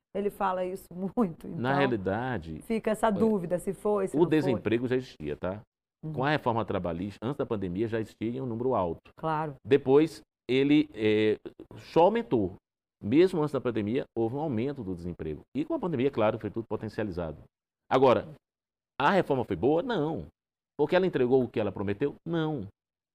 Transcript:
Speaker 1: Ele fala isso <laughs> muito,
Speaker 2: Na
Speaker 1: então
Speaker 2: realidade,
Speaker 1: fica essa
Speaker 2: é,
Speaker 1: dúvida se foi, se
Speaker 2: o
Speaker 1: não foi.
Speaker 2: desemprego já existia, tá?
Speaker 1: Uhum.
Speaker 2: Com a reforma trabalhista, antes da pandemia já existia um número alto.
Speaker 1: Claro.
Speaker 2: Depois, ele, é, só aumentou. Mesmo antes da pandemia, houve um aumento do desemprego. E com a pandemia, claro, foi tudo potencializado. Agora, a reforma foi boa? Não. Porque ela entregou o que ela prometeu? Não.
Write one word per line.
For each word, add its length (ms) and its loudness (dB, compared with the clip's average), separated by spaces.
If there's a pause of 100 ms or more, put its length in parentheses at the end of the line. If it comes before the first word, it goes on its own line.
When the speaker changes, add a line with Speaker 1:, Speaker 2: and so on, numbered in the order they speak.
(140)
Speaker 1:
Ele 160 -2
fala 340 -2
isso 300 -8
<laughs> 220 -6
muito, 320 -2
Speaker 2:
Na 220 -2
Speaker 1:
então 80 2
Speaker 2:
realidade, 840 -2
Speaker 1:
fica 300 -2
essa 160 0
Speaker 2:
é, 20 2
Speaker 1:
dúvida 480 0
se 160 -6
foi, 320 -2
se 100 -4
Speaker 2:
o 40 4
Speaker 1:
não 60 6
foi. 120 0
Speaker 2:
desemprego 480 0
já 80 0
existia, 420 -6
tá? 240 -4 (440)
Speaker 1:
Uhum. 80 -8
Speaker 2:
Com 120 -2
a 60 2
reforma 340 0
trabalhista, 560 -4
antes 180 -4
da 80 -4
pandemia 420 -2
já 100 -2
existia 420 -6
um 60 -6
número 300 0
alto. 240 0 (160)
Speaker 1:
Claro. 400 -4 (100)
Speaker 2:
Depois, 560 4 (260)
ele, 460 4
é, 420 4 (420)
só 240 2
aumentou. 520 2 (480)
Mesmo 400 4
antes 100 -2
da 80 -2
pandemia, 440 -2 (120)
houve 200 0
um 40 -6
aumento 420 -4
do 120 -6
desemprego. 480 -8 (120)
E 80 -2
com 120 -6
a 40 -2
pandemia, 320 0
claro, 280 2
foi 120 -8
tudo 160 -8
potencializado. 720 -6 (540)
Agora, 360 6 (720)
a 120 2
reforma 340 2
foi 120 -4
boa? 260 2
Não. 440 -4 (520)
Porque 180 2
ela 100 4
entregou 360 4
o 60 -4
que 120 -4
ela 100 -2
prometeu? 440 -4 (120)
Não. 400 -4 (480)